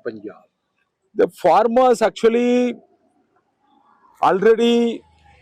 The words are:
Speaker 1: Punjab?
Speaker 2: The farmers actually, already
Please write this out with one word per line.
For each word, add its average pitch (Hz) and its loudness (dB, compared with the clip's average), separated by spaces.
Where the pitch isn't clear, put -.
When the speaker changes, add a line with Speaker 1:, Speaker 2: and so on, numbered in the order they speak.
Speaker 1:
Punjab? 104 -16
Speaker 2:
The 196 -2
farmers 226 0
actually, 240 0
already 226 0